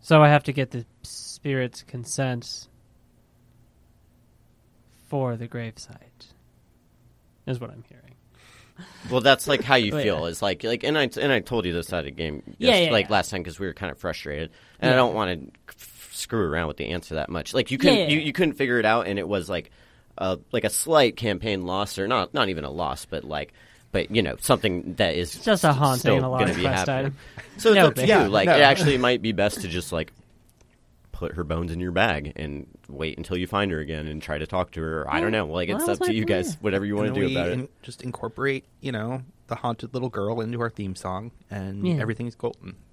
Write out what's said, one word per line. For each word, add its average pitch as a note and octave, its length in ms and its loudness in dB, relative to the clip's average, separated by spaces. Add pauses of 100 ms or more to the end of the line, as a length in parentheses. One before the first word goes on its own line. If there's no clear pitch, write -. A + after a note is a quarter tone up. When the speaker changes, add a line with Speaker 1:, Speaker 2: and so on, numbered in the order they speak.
Speaker 1:
So D#3 220 8
I D3 60 10
have D3 160 6
to C#3 80 -4
get C3+ 180 -2
the A#2+ 140 -8 (180)
spirit's - 800 -6
consent B2 840 -6 (2500)
for B2+ 280 -2
the A#2 120 -10
gravesite, - 800 -14 (1160)
is B2+ 140 -6
what A#2 120 -12
I'm A#2+ 180 -20
hearing. - 160 -20 (1040)
Speaker 2:
Well, B2+ 100 4
that's, C3+ 260 6
like, C#3 160 2
how C3 120 4
you A2 160 2
Speaker 1:
<laughs> - 0 -
But D3 120 -2
Speaker 2:
feel. F2+ 180 0
Speaker 1:
yeah. E2+ 80 -4
Speaker 2:
It's E2 120 -8
like, G2 220 -2
like, A#2 200 -2
and D3 140 0
I, C3+ 120 2 (100)
and C#3 120 2
I A#2+ 80 4
told A2 260 -2
you F2+ 80 -2
this E2+ 180 -4
at E2+ 140 -4
a C#2+ 60 -10
game, D2+ 320 -6 (160)
Speaker 1:
Yeah, A#3+ 120 4
Speaker 2:
yes-, F3+ 140 4
Speaker 1:
yeah, D#3 60 0
Speaker 2:
like, G#2 160 2
Speaker 1:
yeah. G#2 60 -2
Speaker 2:
last F#2+ 180 2
time F#2 120 -6
'cause D#2 160 -12
we G2 80 -4
were E2 60 -8
kind F2+ 180 -8
of - 60 -12
frustrated, D#2 540 -8 (280)
and B2+ 100 2
I B2+ 40 6
Speaker 1:
Yeah. B2+ 40 6
Speaker 2:
don't A#2+ 180 4
wanna F#2 220 -2 (800)
screw A2 300 -2
around D#2+ 180 0
with D2+ 100 -6
the - 120 -6
answer E2 260 -6
that D2+ 140 -4
much. E2 240 -8
Like, B2 180 0
you C3+ 60 -2
couldn't, A#3 200 6
Speaker 1:
Yeah, F#3 60 2
yeah, D3+ 60 -2
Speaker 2:
you, D3+ 100 2
Speaker 1:
yeah. D3+ 60 -4
Speaker 2:
you D3 80 -4
couldn't E3 220 2
figure B2 240 0
it G#2+ 60 2
out, A2 220 4
and G2+ 100 -2
it F2 100 -4
was, F#2+ 220 -2
like, F2 220 -6 (460)
a, F#2 200 -2 (140)
like, A#2 140 -2
a G#2 40 2
slight D3 460 4
campaign G2+ 500 -2
loss, F#2+ 320 -4
or G2 100 -2
not, A2 260 0
not B2 160 0
even D#2+ 160 -4
a C2+ 60 -6
loss, D2+ 340 -6
but, D#2 180 -8
like, D2 300 -8 (380)
but, - 200 -2
you A2 100 2
know, C#2 180 -2
something F#2 560 0
that E2+ 200 2
is E2+ 200 -4
Speaker 1:
It's - 100 -10
just G#3 180 2
a E3 60 6
Speaker 2:
s-, C#3+ 60 4
Speaker 1:
haunting C3 240 2
Speaker 2:
still - 180 4
Speaker 1:
and - 80 0
a - 40 -2
Speaker 2:
gonna B2+ 160 0
Speaker 1:
lost - 100 0
Speaker 2:
be F2+ 60 -2
Speaker 1:
quest F#2 160 2 (100)
Speaker 2:
happening. C3 120 -2
Speaker 1:
item. C3+ 160 -4 (420)
Speaker 2:
So A3+ 120 4
it's G#3 60 10
Speaker 1:
No F3+ 120 8
Speaker 2:
up A#2 80 4
to B2 60 -2
Speaker 1:
big D3+ 80 4
Speaker 2:
you. G#3+ 60 8
Speaker 3:
Yeah, G#2 120 6
Speaker 2:
Like, G2+ 200 4
Speaker 3:
no. E3 100 8
Speaker 2:
it D3 40 8
actually C#3+ 360 6
might B2 240 2
be A2 100 0
best G2+ 300 2
to F#2+ 60 -6
just, F2 240 -4
like, D#2+ 220 -4 (1000)
put - 220 -8
her F2+ 100 -6
bones D#2+ 280 -4
in E2 100 -6
your F2+ 100 -2
bag E2+ 460 0
and D2 280 -8 (220)
wait C#2+ 300 -6
until E2 180 -6
you F2+ 120 -2
find G2+ 240 0
her D#2+ 80 -2
again D2+ 280 -6
and D2+ 140 -8
try D2+ 160 -6
to D#2 100 -6
talk F2+ 240 -2
to E2 100 -8
her. D#2+ 280 -4
I D#2+ 100 0
don't G2+ 120 0
Speaker 1:
Well, G#2+ 160 0
Speaker 2:
know. D#2 60 -8
Like, F2 160 -2
it's - 100 -2
Speaker 1:
well, - 100 0
Speaker 2:
up G2+ 100 -2
Speaker 1:
that's - 100 0
Speaker 2:
to G#2+ 40 0
you A2 80 0
Speaker 1:
my - 60 0
Speaker 2:
guys. F#2+ 280 0
Speaker 1:
plan. - 60 -20
Speaker 2:
Whatever G2+ 240 0
you G2+ 100 -2
wanna G#2 140 0
Speaker 3:
And - 80 -4
then G2+ 60 0
Speaker 2:
do F2+ 40 0
Speaker 3:
we - 80 -2
Speaker 2:
about F2 140 -2
it. F2+ 40 -2
Speaker 3:
in-, B2+ 160 -6 (120)
just - 220 -18
incorporate, B2+ 600 -6 (160)
you C3+ 120 -8
know, B2 320 -6 (240)
the A#2 80 -6
haunted A#2 380 -6
little B2+ 160 -4
girl G#2+ 320 -4
into A#2 200 -4
our A#2 80 -2
theme G2 260 -6
song, F#2+ 360 -8 (180)
and F3+ 360 -8
Speaker 1:
Yeah. F3 100 0
Speaker 3:
everything's A#2 400 -4
golden. F#2 400 -10 (180)